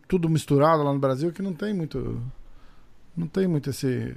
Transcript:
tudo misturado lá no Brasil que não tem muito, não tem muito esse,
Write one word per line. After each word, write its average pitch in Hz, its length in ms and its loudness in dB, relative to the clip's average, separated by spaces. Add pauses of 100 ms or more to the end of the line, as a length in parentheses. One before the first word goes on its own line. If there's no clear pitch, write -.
tudo 165 220 2
misturado 151 540 4
lá 143 100 2
no 139 60 0
Brasil 139 320 0
que 156 100 -8
não 190 120 -4
tem 208 200 -4
muito, 120 480 -4 (960)
não 170 80 -4
tem 190 220 0
muito 147 220 0
esse, 123 480 -4